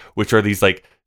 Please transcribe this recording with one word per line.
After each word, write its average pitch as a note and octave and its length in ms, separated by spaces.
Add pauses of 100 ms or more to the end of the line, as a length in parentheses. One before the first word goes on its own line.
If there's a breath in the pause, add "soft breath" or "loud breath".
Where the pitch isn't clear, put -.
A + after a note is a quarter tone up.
(140 loud breath)
which G#2 180
are A2 100
these, G2+ 200
like, G2 220 (240 soft breath)